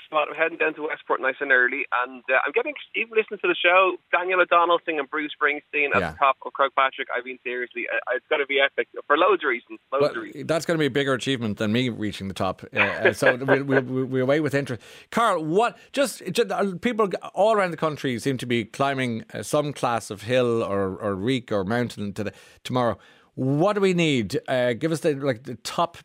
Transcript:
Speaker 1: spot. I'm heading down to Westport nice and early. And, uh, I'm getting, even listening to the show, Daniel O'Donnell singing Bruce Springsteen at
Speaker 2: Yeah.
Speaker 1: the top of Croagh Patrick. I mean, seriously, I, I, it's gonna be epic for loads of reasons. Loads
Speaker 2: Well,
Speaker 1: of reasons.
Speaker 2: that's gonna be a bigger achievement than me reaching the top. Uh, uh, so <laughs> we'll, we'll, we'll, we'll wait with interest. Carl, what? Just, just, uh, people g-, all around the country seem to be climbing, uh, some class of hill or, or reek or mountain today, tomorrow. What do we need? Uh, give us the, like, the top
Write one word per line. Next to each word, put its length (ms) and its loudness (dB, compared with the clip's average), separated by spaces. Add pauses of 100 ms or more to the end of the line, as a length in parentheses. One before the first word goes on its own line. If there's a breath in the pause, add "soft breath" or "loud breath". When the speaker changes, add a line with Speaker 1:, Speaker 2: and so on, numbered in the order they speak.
Speaker 1:
spot. 240 0
I'm 60 -8
heading 240 -2
down 160 0
to 80 -10
Westport 360 -4
nice 200 -2
and 120 0
early. 360 4 (180)
And, 160 -14 (100)
uh, 140 6
I'm 60 -2
getting, 240 -2 (200)
even 220 -4
listening 240 -2
to 60 0
the 80 2
show, 400 4 (160)
Daniel 300 2
O'Donnell 440 4
singing 240 -4
Bruce 240 -4
Springsteen 640 -2
at 40 4
Speaker 2:
Yeah. 120 -2
Speaker 1:
the 80 -14
top 260 4
of 80 -12
Croagh 220 0
Patrick. 360 0
I 140 -4
mean, 180 -14
seriously, 480 -6
I, 40 -2 (160)
I, 60 0
it's 120 -10
gonna 160 0
be 140 0
epic 280 0 (200)
for 100 4
loads 260 2
of 60 0
reasons. 300 -6 (120)
Loads 120 0
Speaker 2:
Well, 80 2
Speaker 1:
of 60 -8
reasons. 280 -12
Speaker 2:
that's 220 -2
gonna 100 0
be 80 2
a 60 0
bigger 240 0
achievement 420 -2
than 160 0
me 160 2
reaching 380 -6
the 80 -8
top. 260 -2 (100)
Uh, 80 -6
uh, 340 2
so 220 2
<laughs> 80 -8
we'll, 200 2
we'll, 180 2
we'll, 240 -2
we'll 220 0
wait 140 4
with 120 -2
interest. 300 -2 (260 loud breath)
Carl, 340 2
what? 320 2 (160 loud breath)
Just, 300 -2 (120)
just, 180 2
uh, 300 -2
people 260 2
g-, 100 -4 (160)
all 220 4
around 160 2
the 60 -8
country 420 -2
seem 180 0
to 80 -6
be 200 0
climbing, 680 -2
uh, 80 -8
some 320 -2
class 380 -4
of 100 -12
hill 400 2
or, 360 -2
or 180 -4
reek 360 -2
or 120 0
mountain 500 -4
today, 180 -6 (320 loud breath)
tomorrow. 360 0 (340 soft breath)
What 400 2
do 80 0
we 140 4
need? 520 2
Uh, 260 2
give 180 -2
us 80 -2
the, 160 2
like, 300 -2
the 100 -10
top 500 -4